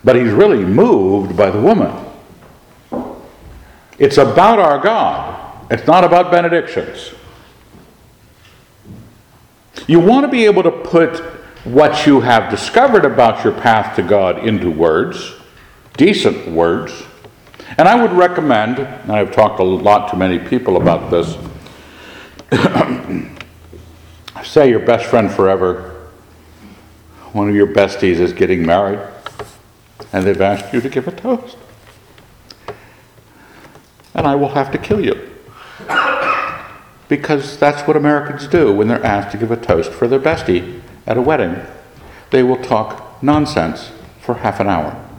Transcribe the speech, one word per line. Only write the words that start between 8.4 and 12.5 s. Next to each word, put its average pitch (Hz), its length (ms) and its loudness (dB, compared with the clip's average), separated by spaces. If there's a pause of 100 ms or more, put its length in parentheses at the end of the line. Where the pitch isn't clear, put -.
You 170 120 6
want 247 260 4
to 254 60 -4
be 240 140 2
able 185 180 4
to 165 80 2
put - 480 0 (460)
what 143 420 2
you 135 140 6
have 113 280 2
discovered 220 560 2